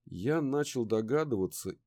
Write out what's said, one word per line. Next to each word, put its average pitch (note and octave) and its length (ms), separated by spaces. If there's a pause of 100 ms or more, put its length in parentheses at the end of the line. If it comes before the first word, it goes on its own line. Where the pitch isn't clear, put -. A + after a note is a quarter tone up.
Я B2 320
начал C#3 440
догадываться A2 920 (120)